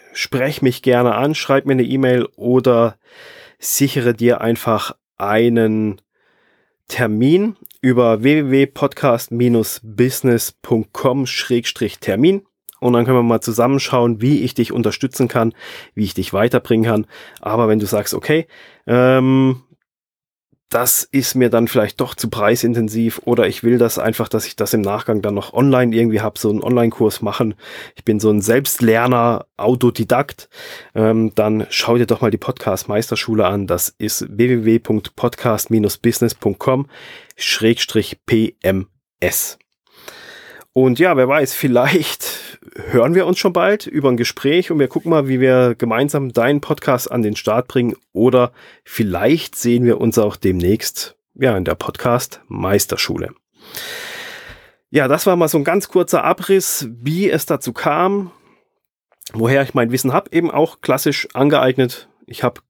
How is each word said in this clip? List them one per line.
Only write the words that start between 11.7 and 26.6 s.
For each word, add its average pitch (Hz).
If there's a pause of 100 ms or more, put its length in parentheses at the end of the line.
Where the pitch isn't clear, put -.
termin. 151 (360)
Und 123
dann 120
können 127
wir 120
mal 117
zusammenschauen, 120
wie 135
ich 127
dich -
unterstützen 120
kann, 113 (400)
wie 107
ich 95
dich -
weiterbringen 113
kann. 110 (320)
Aber 113
wenn 107
du 104
sagst, 104
okay, 160 (380)
ähm, 131 (1080)
das 123
ist -
mir 123
dann 117
vielleicht 107
doch -
zu 113
preisintensiv 113
oder 117
ich -
will 120
das 113
einfach, 113
dass 107
ich -
das -
im 110
Nachgang 104
dann 101
noch 98
online 127
irgendwie 113
hab, 107
so 110
einen 107